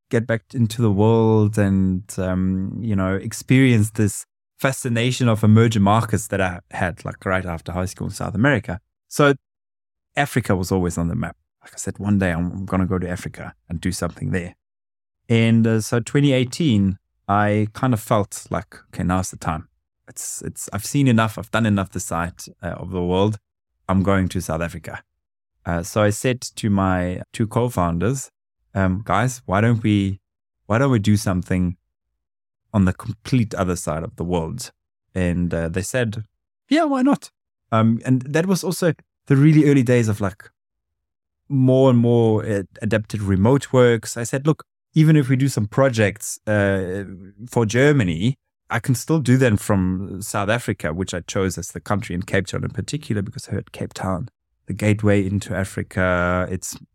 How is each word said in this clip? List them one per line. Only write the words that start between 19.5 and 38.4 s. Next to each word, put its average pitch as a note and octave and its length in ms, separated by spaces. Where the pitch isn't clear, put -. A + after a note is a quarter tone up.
It's, - 340
it's, - 300
I've G#2 120
seen C#3+ 220
enough. A2+ 320
I've - 140
done A2+ 120
enough G2 280
this F#2 120
side, E2+ 380
uh, F2 80
of E2+ 200
the F#2 120
world. F#2+ 360
I'm F#2+ 140
going F#2+ 260
to F#2 120
South D#2+ 200
Africa." E2+ 420
Uh, E2+ 180
so G#2+ 200
I G#2 80
said B2+ 300
to - 280
my F#2 540
two A2+ 140
co-founders, A2 840
um, F#2+ 300
"Guys, A#2 420
why F#2+ 140
don't A2+ 220
we, G2 380
why G#2+ 120
don't C3+ 120
we B2 80
do G#2 180
something F2+ 600
on G2+ 100
the F#2 80
complete - 600
other F2+ 220
side E2 260
of E2 140
the - 80
world?" E2+ 480
And, F2 400
uh, E2 140
they F2+ 140
said, A2 420
"Yeah, D#4+ 160
why C#4 180
not?" C4+ 280
Um, A2+ 340
and B2+ 180
that D3 240